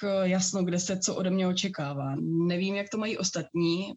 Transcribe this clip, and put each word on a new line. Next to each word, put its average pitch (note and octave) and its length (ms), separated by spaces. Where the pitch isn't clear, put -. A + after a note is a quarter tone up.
eh, F#3+ 260
jasno, F#3 340
kde F3 160
se F#3 200
co - 160
ode F#3 140
mě F#3 180
očekává. C#3+ 680
Nevím, F#3 280
jak G3+ 140
to - 80
mají A3 200
ostatní, F3 800